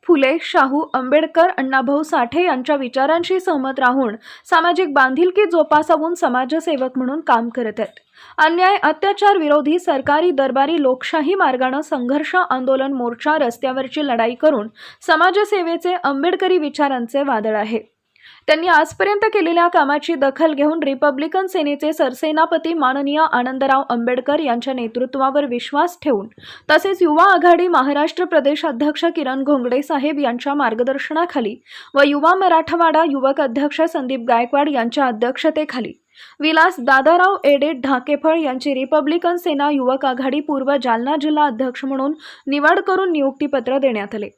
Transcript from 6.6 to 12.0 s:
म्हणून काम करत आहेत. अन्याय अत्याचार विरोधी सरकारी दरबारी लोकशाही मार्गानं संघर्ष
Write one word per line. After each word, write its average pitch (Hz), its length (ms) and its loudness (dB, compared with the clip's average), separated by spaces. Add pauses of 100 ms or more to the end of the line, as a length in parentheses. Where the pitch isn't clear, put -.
म्हणून 262 220 -4
काम 240 300 0
करत 226 300 -6
आहेत. - 200 -8 (380)
अन्याय 349 460 4
अत्याचार 403 540 2
विरोधी 302 420 2
सरकारी 311 520 0
दरबारी 269 500 0
लोकशाही 277 540 0
मार्गानं 262 460 0
संघर्ष 285 540 -4